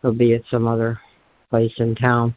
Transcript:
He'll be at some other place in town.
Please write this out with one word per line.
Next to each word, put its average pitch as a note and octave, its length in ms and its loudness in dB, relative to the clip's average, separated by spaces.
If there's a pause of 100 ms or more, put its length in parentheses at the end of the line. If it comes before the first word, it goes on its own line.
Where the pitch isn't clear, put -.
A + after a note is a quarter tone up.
He'll A#2+ 120 0
be A#2 200 4
at A#2 160 -4
some A#2 160 0
other A2+ 320 -2 (520)
place A2+ 280 0
in A#2 160 0
town. A#2+ 420 0